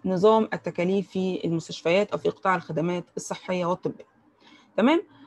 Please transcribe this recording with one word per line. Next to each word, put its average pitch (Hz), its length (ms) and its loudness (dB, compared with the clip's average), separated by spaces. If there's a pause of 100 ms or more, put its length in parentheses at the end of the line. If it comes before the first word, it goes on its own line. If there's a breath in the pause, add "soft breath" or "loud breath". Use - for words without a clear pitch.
نظام 214 480 4
التكاليف 180 560 -2
في 185 360 -4
المستشفيات 170 680 0
أو - 60 -4
في 147 100 -4
قطاع 185 260 -2
الخدمات 170 500 -4 (120)
الصحية 180 500 -6
والطبية. 175 380 -4 (720 loud breath)
تمام؟ 294 260 4 (240 loud breath)